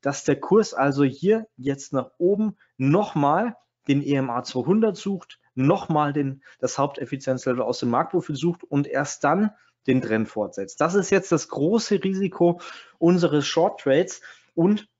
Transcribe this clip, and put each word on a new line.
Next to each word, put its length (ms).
dass 220
der 160
Kurs 360
also 280
hier 440
jetzt 340
nach 280
oben 360
nochmal 800
den 160
E 100
M 160
A 140
zweihundert 520
sucht, 440
nochmal 580
den, 300
das 180
Haupteffizienzlevel 840
aus 160
dem 100
Marktprofil 460
sucht 280
und 220
erst 380
dann 280
den 160
Trend 260
fortsetzt. 520
Das 120
ist 160
jetzt 220
das 160
große 560
Risiko 580
unseres 480
Short 340
Trades 400
und 340